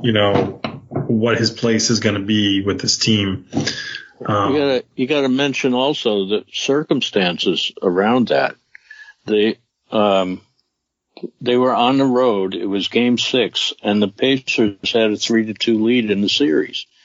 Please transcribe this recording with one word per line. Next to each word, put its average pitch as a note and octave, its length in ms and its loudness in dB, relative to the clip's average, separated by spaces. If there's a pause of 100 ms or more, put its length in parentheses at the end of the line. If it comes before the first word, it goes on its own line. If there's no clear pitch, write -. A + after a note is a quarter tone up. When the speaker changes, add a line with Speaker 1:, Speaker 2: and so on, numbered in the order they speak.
Speaker 1:
you A#2+ 100 2
know, G2+ 480 2 (300)
what A#2 480 0
his A2+ 120 0
place A2+ 400 0
is G#2+ 100 0
gonna G2+ 200 0
be G2+ 420 0
with G2 180 -2
this - 180 -2
team. G2+ 480 0 (800)
Um, G#2 280 0
Speaker 2:
You D3 80 2
gotta, C3+ 240 0 (100)
you C3 120 -2
gotta C#3+ 220 0
mention C3+ 440 0
also B2 540 0
the G#2 260 -2
circumstances A#2+ 1200 -2 (100)
around G2+ 460 2
that. C#3 260 0 (720)
They, G#2+ 340 0 (320)
um, F#2+ 520 2 (960)
they B2 160 0
were B2+ 180 2
on B2 240 2
the C3+ 60 4
road. A#2 500 2
It F2+ 120 -6
was G2 220 -2
game A#2+ 300 2
six, - 640 -2
and G#2 180 2
the G2+ 80 2
Pacers B2+ 840 -2
had A2 180 2
a G#2 60 -2
three A2+ 300 0
to G#2+ 80 -6
two A2 300 0
lead A#2 260 2
in G2+ 120 0
the G2 60 0
series. - 580 -2 (180)